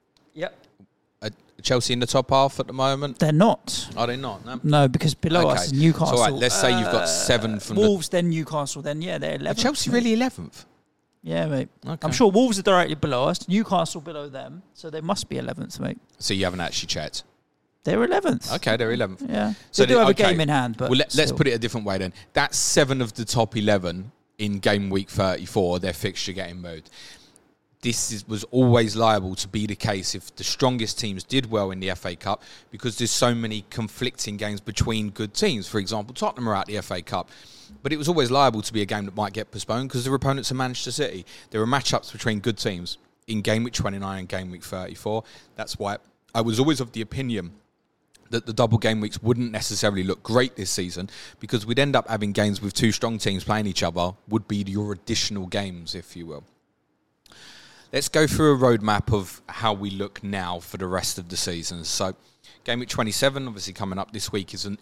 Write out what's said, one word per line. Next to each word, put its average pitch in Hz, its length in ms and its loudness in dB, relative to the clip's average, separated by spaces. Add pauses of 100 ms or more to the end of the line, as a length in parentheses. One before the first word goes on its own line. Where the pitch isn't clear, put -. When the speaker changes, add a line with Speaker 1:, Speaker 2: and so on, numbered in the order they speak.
(360)
Speaker 1:
Yep. 156 200 -8 (680)
Speaker 2:
Uh, 110 60 -6 (340)
Chelsea 127 300 2
in 123 60 0
the 123 60 0
top 131 240 2
half 135 300 4
at 135 80 -2
the - 60 -12
moment? 135 440 0
Speaker 1:
They're 156 140 4
not. - 640 4
Speaker 2:
Are 120 80 2
they 120 120 -2
not? 117 280 -8
No? 123 160 -10
Speaker 1:
No, 147 260 6
because 147 280 2
below 165 340 4
us 113 120 2
Speaker 2:
Okay. 123 40 -2
Speaker 1:
is 143 80 -2
Newcastle. 151 440 4
Speaker 2:
So, 120 60 6
all 107 60 6
right, 104 100 0
let's 120 220 4
say 131 160 6
you've 113 140 0
got 110 140 2
Speaker 1:
Uh, - 20 2
Speaker 2:
seven 107 520 0
from 107 180 -4
the 202 40 6
Speaker 1:
Wolves, 202 280 4
then 175 200 2
Newcastle, 156 540 -4
then, 147 180 -4
yeah, 170 160 -6
they're 151 140 -4
Speaker 2:
Are 151 100 -4
Speaker 1:
eleventh, 196 220 -2
Speaker 2:
Chelsea 285 260 0
Speaker 1:
mate. 240 80 2
Speaker 2:
really 233 160 2
eleventh? 233 520 -4 (580)
Speaker 1:
Yeah, 165 240 -2
mate. 139 220 -2 (140)
Speaker 2:
Okay. 147 220 -8
Speaker 1:
I'm 156 60 -2
sure 220 180 6
Wolves 214 300 4
are - 20 -6
directly 180 320 4
below 143 360 0
us. - 180 -4
Newcastle 180 540 0
below 147 280 -12
them. 135 320 -14 (140)
So 160 160 -14
they 156 100 -8
must 185 260 -4
be 131 120 -6
eleventh, - 400 -8
mate. - 180 -6 (220)
Speaker 2:
So - 160 -2
you 95 80 0
haven't 90 160 -2
actually 85 280 -4
checked? - 360 -6 (640)
Speaker 1:
They're 196 180 2
eleventh. 370 520 0
Speaker 2:
Okay, 113 200 0
they're 117 160 0
eleventh. 117 380 -4
Speaker 1:
Yeah. - 240 0 (180)
Speaker 2:
So 135 120 6
Speaker 1:
They 127 40 4
do 127 60 6
Speaker 2:
the, 240 80 8
Speaker 1:
have 220 80 6
a - 20 8
Speaker 2:
okay. 202 200 4
Speaker 1:
game 170 100 2
in 147 80 2
hand, 127 260 0
but 127 140 -2
Speaker 2:
Well, 127 100 4
let, 143 160 0
let's 143 140 4
Speaker 1:
still. 127 80 -2
Speaker 2:
put 147 100 4
it 127 40 2
a 117 80 0
different 113 260 -2
way 98 140 -2
then. 92 140 -4 (200)
That's 143 240 2
seven 135 440 4
of 113 120 -4
the 117 100 -6
top 113 320 0
eleven 101 560 0 (280)
in 104 200 -4
game 101 300 2
week 98 200 -2
thirty-four, 92 720 0
their 90 140 -4
fixture 98 400 -6
getting 90 280 -10
moved. 82 280 -14 (920)
This - 300 -2
is, 104 160 -10
was 107 180 -6
always 120 500 4
liable 107 400 2
to - 120 -6
be 107 200 -4
the 104 80 -6
case 98 400 -2
if - 200 -16
the - 80 -14
strongest 123 540 0
teams 98 260 -6
did 131 280 -2
well 101 180 0
in 95 100 -8
the 95 120 -4
F 90 140 -8
A 90 100 -6
Cup, - 260 -4 (300)
because 113 260 -6
there's 117 140 0
so 120 240 4
many 110 340 -6
conflicting 113 680 -6
games 104 220 -6
between 107 520 -2
good 104 240 -8
teams. 135 320 -2
For - 100 -2
example, 107 380 -4
Tottenham 127 340 -4
are 107 60 0
out 95 100 -2
the 104 120 -6
F 95 120 -8
A 90 140 -6
Cup, 90 260 -6 (540)
but 139 100 -2
it 156 40 -2
was 147 120 -2
always 147 220 2
liable 127 320 4
to - 100 -8
be 110 80 0
a 101 40 -2
game 104 200 -4
that 95 100 -10
might 101 180 -4
get 107 180 -8
postponed 120 400 -6
'cause 123 120 -4
their 131 120 -2
opponents 135 360 0
are 131 40 -4
Manchester 127 360 -4
City. 117 320 -4 (280)
There 107 100 0
are 110 60 2
matchups 131 440 0
between 107 280 -2
good 104 180 -2
teams 90 400 -6 (300)
in 110 160 -2
game 110 200 2
week 120 120 -6
twenty-nine 98 460 -4
and 90 60 -12
game 92 220 -6
week 90 140 -14
thirty-four. 95 600 -6 (320)
That's - 220 -10
why 101 200 -4 (360)
I 117 80 2
was 113 180 2
always 143 220 4
of 117 120 -8
the 110 80 -6
opinion 110 500 -6 (800)
that 113 160 -2
the 113 60 -6
double 113 260 4
game 110 200 2
weeks 107 220 -6
wouldn't 117 300 0
necessarily 104 520 0
look 92 200 -4
great 123 320 2
this 98 160 -6
season, 90 360 -6 (320)
because 107 240 -2
we'd 117 140 -2
end 139 180 4
up 117 140 2
having 107 220 0
games 104 280 2
with 101 140 -4
two 113 180 4
strong 113 280 -2
teams 98 240 -2
playing 107 240 0
each 92 160 -4
other, 87 300 0 (140)
would 107 200 0
be 104 180 -2
your 104 260 -4
additional 101 540 -4
games, 90 480 -6
if 90 240 -14
you 85 80 -12
will. 76 180 -14 (1500)
Let's - 160 0
go 156 160 4
through 151 300 6
a - 20 2
roadmap 110 560 4
of 98 340 -4
how 110 260 0
we 101 180 -4
look 98 320 -8
now 92 360 -4
for - 180 -14
the 92 100 -4
rest 90 320 -4
of 87 100 -12
the 90 80 -8
season. 85 480 -6
So, 95 300 -2 (480)
game 120 160 -2
week 123 100 -8
twenty-seven, 135 580 0
obviously 98 260 -10
coming 95 260 -6
up 95 120 -8
this 107 200 -8
week, 101 240 -4
is 92 100 -8
an, 101 160 -8